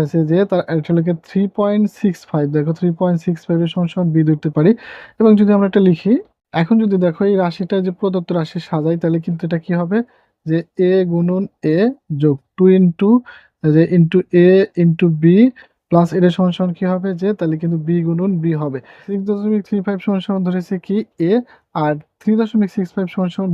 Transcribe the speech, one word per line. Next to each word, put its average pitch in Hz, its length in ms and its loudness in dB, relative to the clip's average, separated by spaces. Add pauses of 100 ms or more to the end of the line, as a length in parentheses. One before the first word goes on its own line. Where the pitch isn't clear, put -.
আছে 156 140 -2 (120)
যে 170 80 2 (120)
তার, 180 180 0
এটা 156 240 -4
হলো 170 140 2
কি 175 60 0 (160)
থ্রি 190 140 -2 (160)
পয়েন্ট 208 260 0 (160)
সিক্স 190 200 -2 (100)
ফাইভ, 147 160 0 (100)
দেখো 151 220 0
থ্রি 180 100 -2 (120)
পয়েন্ট 180 240 0
সিক্স 170 220 -4
ফাইভ 165 180 0
এর 165 80 -4
সমান 175 200 -2
সমান 180 220 -2
বি 160 140 2
ধরতে 156 280 0
পারি। 156 140 4 (500)
এবং 220 100 6 (100)
যদি 208 160 4
আমরা 196 140 2
এটা 202 180 2
লিখি, 180 240 0 (420)
এখন 165 280 0
যদি 202 220 0
দেখো 165 160 -2 (100)
এই 208 40 2 (100)
রাশিটা 175 320 -4 (100)
যে 190 120 -2
প্রদত্ত 185 300 -4 (100)
রাশি 160 200 -6 (100)
সাজাই, 165 340 -2
তাহলে 165 220 0
কিন্তু 170 240 -6
এটা 165 160 -4
কি 180 160 -6
হবে, 180 180 -4 (480)
যে 160 120 0 (320)
এ - 20 2 (200)
গুণন 175 300 -2 (340)
এ - 20 0 (440)
যোগ 147 140 2 (200)
টু 185 80 2 (140)
into, 185 320 2 (640)
যে 160 80 6 (140)
into 170 220 4 (280)
এ - 20 6 (340)
into 170 240 2 (160)
বি 175 140 6 (540)
প্লাস 170 180 2 (100)
এটা 180 180 4
সমান 180 200 0
সমান 180 220 -2
কি 196 140 -6
হবে, 185 160 -6 (120)
যে 190 80 -2 (100)
তাহলে 160 240 -2
কিন্তু 170 140 -2 (100)
বি 170 100 0 (100)
গুণন 175 240 -2 (120)
বি 165 100 0 (100)
হবে। 135 160 -6 (280)
সিক্স 196 220 -6
দশমিক 208 380 -2
থ্রি 214 100 -4 (100)
ফাইভ 196 180 -4
সমান 196 220 -2
সমান 196 220 -4
ধরেছে 180 260 -4 (120)
কি 196 100 -4 (340)
এ, - 20 0 (520)
আর 151 80 0 (260)
থ্রি 214 220 -2
দশমিক 214 360 -2
সিক্স 185 180 -4
ফাইভ 190 200 -4
সমান 185 200 -2
সমান 190 200 -4